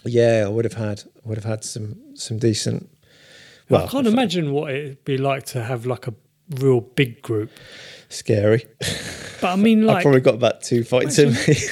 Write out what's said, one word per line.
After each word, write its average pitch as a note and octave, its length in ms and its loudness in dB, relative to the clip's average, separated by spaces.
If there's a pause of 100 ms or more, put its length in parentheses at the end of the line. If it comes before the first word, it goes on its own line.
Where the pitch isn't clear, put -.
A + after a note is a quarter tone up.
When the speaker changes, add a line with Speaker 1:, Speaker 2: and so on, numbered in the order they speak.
Speaker 1:
Yeah, A#2 400 4
I G2 40 -2
would A2+ 140 -2
have G#2+ 120 -4
had, G#2 280 -6 (220)
I - 20 -16
would A2 100 -6
have G#2+ 60 -10
had A2 220 -6
some, A2 320 -10 (180)
some - 240 -10
decent. A2+ 500 -2 (760)
Speaker 2:
Well, A2+ 140 4
Speaker 1:
Well, F2+ 60 -6
Speaker 2:
I - 40 -12
can't B3+ 160 0
Speaker 1:
if G#3+ 60 2
I - 0 -
Speaker 2:
imagine F3 400 0
what D3 200 -4
it'd C#3 300 -10
be C3+ 140 -2
like C3+ 300 -2
to B2+ 160 -6
have, A#2 220 -6
like, B2 220 -6
a A#2 60 -8 (480)
real C3 180 4
big A#2 420 -2
group. A2 280 -4 (580)
Speaker 1:
Scary. G#2+ 580 0 (760)
Speaker 2:
But F#3 100 0
I F#3 60 0
mean, A3 260 4
Speaker 1:
<laughs> A3 60 4
I've G#3+ 60 6
Speaker 2:
like, F3 80 0
Speaker 1:
probably C3 180 6
got C3 140 4
about A2+ 260 0
two A#2+ 240 0
fights - 340 0
Speaker 2:
imagine A#2+ 300 4
Speaker 1:
in D3 40 6
me. - 80 0 (100)